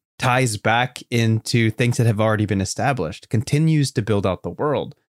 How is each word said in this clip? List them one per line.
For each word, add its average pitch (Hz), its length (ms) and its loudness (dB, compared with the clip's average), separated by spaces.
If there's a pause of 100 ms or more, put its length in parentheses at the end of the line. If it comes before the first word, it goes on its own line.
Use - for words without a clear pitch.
(200)
ties 123 380 0
back 120 420 0 (120)
into 113 600 2
things 120 260 -2
that 117 100 2
have 107 120 2
already 107 280 2
been 98 140 0
established, 104 680 -4
continues 147 640 2
to 123 80 -2
build 104 240 0
out 92 180 -2
the 87 60 -6
world, 107 460 -4 (140)